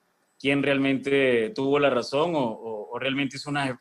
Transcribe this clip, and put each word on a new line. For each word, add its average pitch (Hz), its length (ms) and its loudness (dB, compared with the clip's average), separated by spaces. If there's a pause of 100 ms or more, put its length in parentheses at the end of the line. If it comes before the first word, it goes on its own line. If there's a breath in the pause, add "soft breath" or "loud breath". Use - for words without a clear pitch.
(380)
quién 139 240 0
realmente 135 880 2
tuvo 139 280 0
la 143 120 4
razón 139 440 0
o, 147 60 0
o, 110 500 -6
o 120 80 -6
realmente 135 380 -4
hizo 135 140 -12
unas 139 300 -2